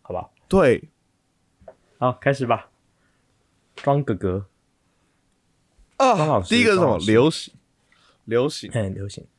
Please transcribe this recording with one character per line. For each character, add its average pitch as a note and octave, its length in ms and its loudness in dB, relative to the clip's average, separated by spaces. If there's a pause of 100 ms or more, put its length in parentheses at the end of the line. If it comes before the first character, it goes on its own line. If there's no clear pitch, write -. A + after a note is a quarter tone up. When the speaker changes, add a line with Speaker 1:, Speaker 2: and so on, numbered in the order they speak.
Speaker 1:
好 - 120 -16
不 F2+ 40 -8
好？ F2+ 140 -12 (160)
Speaker 2:
对。 D#3 400 2 (1120)
Speaker 1:
好， B2 200 -2
开 - 140 0
始 C3 120 -4
吧。 A#2 240 -2 (1040)
庄 C#3+ 280 -2
哥 A2+ 120 -4
哥。 F#2+ 300 -4 (1500)
Speaker 2:
啊， C4 180 2
Speaker 1:
庄 D#3 120 0
老 B2 140 2
师， C3+ 140 -4
Speaker 2:
第 A#3+ 60 4
一 - 20 2
个 A3+ 80 4
是 G3 60 2
什 F3+ 40 2
么？ E3+ 40 4
Speaker 1:
庄 B2 80 2
老 F2 60 -2
师。 G2 120 -2
Speaker 2:
流 A#2+ 180 6
行。 - 240 -8 (720)
流 A#2+ 260 0
行。 A#2 220 -12
Speaker 1:
嘿， G#2 180 -4
流 G2 180 -10
行。 - 200 -16 (120)